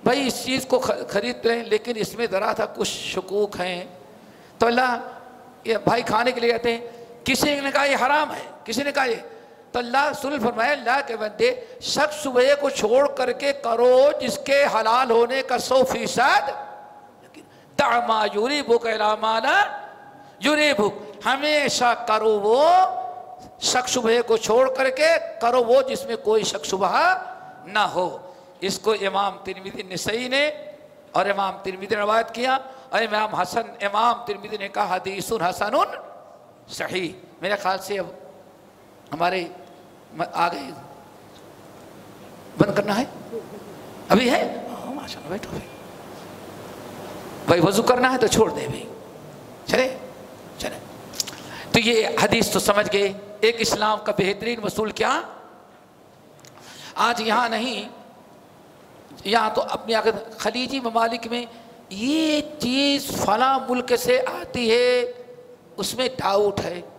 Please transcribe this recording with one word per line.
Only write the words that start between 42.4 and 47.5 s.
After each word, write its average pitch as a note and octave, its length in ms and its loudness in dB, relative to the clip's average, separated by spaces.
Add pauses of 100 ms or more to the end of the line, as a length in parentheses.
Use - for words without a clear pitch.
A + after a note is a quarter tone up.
بند G3+ 160 4
کرنا G3+ 260 0
ہے؟ C#4 40 -2 (1040)
ابھی A#3+ 220 4
ہے؟ - 380 -2
ہاں، - 260 -10
ماشاءاللہ، - 360 -12
بیٹھو G3 200 -8
بھائی۔ - 180 -10 (1800)
بھائی، - 200 6